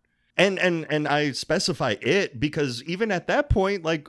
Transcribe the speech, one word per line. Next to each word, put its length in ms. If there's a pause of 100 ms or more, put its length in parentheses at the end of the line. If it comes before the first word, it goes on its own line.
(380)
And, 220
and, 300
and 180
I 240
specify 680
it 400
because 440
even 280
at 160
that 220
point, 340
like, 240